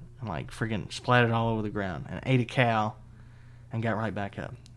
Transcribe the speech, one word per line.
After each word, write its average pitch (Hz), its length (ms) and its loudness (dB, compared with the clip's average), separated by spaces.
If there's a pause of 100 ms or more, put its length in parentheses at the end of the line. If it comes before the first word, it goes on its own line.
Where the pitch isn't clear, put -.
(200)
and, 113 80 -8
like, 71 220 -6
freaking 110 420 -4
splattered 123 380 6
all 113 180 2
over 110 140 0
the 107 80 -2
ground 95 400 -4
and - 160 -6
ate 131 140 4
a 120 40 2
cow 113 480 2 (800)
and 113 100 -2
got 113 140 0
right 107 180 -2
back 101 240 -8
up. - 140 -8 (240)